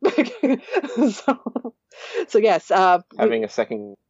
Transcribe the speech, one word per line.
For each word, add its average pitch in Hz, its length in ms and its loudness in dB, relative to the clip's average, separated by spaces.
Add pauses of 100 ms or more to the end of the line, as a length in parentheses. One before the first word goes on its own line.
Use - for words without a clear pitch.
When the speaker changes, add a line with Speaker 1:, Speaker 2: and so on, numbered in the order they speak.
Speaker 1:
<laughs> - 0 - (1080)
So, 247 640 -6 (560)
so - 100 2
yes. 208 320 2
Uh, 185 300 4 (120)
we - 60 -10
Speaker 2:
Having 113 260 0
a 104 40 -6
second 104 480 -6 (140)